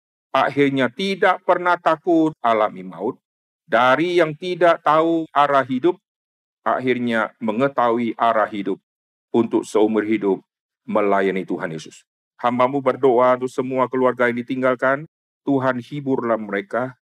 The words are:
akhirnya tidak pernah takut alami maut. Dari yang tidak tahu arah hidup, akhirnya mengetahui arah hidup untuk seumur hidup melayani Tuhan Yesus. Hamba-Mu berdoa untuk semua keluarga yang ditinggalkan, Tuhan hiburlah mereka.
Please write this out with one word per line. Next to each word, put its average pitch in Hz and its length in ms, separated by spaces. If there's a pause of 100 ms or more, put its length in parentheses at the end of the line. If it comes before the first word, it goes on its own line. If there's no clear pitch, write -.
(320)
akhirnya 135 560
tidak 190 560
pernah 175 320
takut 160 640
alami 107 420
maut. 92 380 (480)
Dari 131 500
yang 160 140
tidak 175 480
tahu 160 560
arah 143 320
hidup, 147 320 (640)
akhirnya 120 760
mengetahui 117 760
arah 110 320
hidup 98 340 (480)
untuk 113 320
seumur 107 400
hidup 101 380 (420)
melayani 98 600
Tuhan 85 280
Yesus. - 320 (360)
Hamba-Mu 127 440
berdoa 127 560
untuk 127 120
semua 131 400
keluarga 123 400
yang 120 80
ditinggalkan, 131 680 (400)
Tuhan 131 360
hiburlah 123 560
mereka. 107 600 (100)